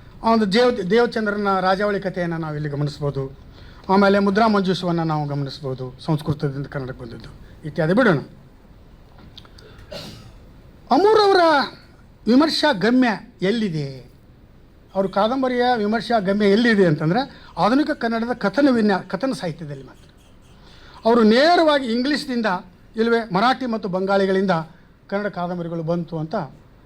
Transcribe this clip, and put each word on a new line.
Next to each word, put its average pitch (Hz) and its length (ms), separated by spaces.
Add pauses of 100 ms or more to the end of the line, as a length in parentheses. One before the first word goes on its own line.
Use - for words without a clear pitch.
(220)
ಆ 226 100
ಒಂದು 220 200
ದೇವ-, 233 380
ದೇವಚಂದ್ರನ 208 680
ರಾಜಾವಳಿ 190 400
ಕಥೆಯನ್ನ 180 360
ನಾವು 160 180
ಇಲ್ಲಿ 151 140
ಗಮನಿಸ್ಬೋದು. 143 720 (500)
ಆಮೇಲೆ 196 300
ಮುದ್ರಾ 202 280
ಮಂಜೂಷವನ್ನ 180 560
ನಾವು 151 260
ಗಮನಿಸ್ಬೋದು, 131 680 (120)
ಸಂಸ್ಕೃತದಿಂದ 147 600
ಕನ್ನಡಕ್ಕೆ 127 380
ಬಂದಿದ್ದು 117 240 (360)
ಇತ್ಯಾದಿ 156 280
ಬಿಡೋಣ. 202 260 (2750)
ಅಮೂರ್ 415 300
ಅವರ 392 200 (840)
ವಿಮರ್ಶಾ 285 460
ಗಮ್ಯ 240 360 (340)
ಎಲ್ಲಿದೆ? 160 680 (840)
ಅವ್ರ 190 120
ಕಾದಂಬರಿಯ 240 580 (120)
ವಿಮರ್ಶಾ 220 420
ಗಮ್ಯ 202 280
ಎಲ್ಲಿದೆ 202 400
ಅಂತಂದ್ರೆ 165 580 (140)
ಆಧುನಿಕ 254 320
ಕನ್ನಡದ 233 420
ಕಥನ 233 380
ವಿನ್ಯಾ-, 214 380
ಕಥನ 262 320
ಸಾಹಿತ್ಯದಲ್ಲಿ 147 440
ಮಾತ್ರ. - 260 (960)
ಅವರು 233 180
ನೇರವಾಗಿ 285 680
ಇಂಗ್ಲೀಷ್ನಿಂದ 247 540 (500)
ಇಲ್ಲವೇ 233 380
ಮರಾಠಿ 247 320
ಮತ್ತು 220 220
ಬಂಗಾಳಿಗಳಿಂದ 190 640 (560)
ಕನ್ನಡ 202 200
ಕಾದಂಬರಿಗಳು 175 560
ಬಂತು 165 360
ಅಂತ 156 160 (520)